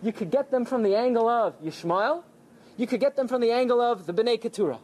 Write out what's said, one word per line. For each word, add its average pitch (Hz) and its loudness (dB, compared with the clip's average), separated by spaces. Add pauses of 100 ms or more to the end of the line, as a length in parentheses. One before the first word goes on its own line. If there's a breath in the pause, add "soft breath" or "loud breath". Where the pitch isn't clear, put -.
You 214 -2
could 175 -6
get 277 0
them 247 0
from 240 -2
the 196 2
angle 233 2
of 226 0
Yishmael. 185 -2 (520 loud breath)
You 233 -2
could 240 -2
get 269 0
them 262 -2
from 254 -2
the 233 2
angle 247 2
of 226 0
the 175 -6
Bnei 226 0
Keturah. 170 -4